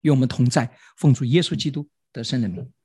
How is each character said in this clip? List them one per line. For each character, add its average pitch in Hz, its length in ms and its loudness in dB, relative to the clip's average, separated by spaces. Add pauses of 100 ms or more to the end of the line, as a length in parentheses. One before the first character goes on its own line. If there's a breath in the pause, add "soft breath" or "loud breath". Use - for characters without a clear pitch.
与 151 80 0
我 143 60 4
们 127 120 2
同 123 220 2
在， 123 280 -2 (180 soft breath)
奉 143 180 4
主 131 120 -2
耶 147 160 2
稣 170 120 -4
基 160 180 -4
督 147 180 -10 (240)
得 117 100 -10
胜 123 180 -4
的 107 60 -2
名 92 240 -10 (140)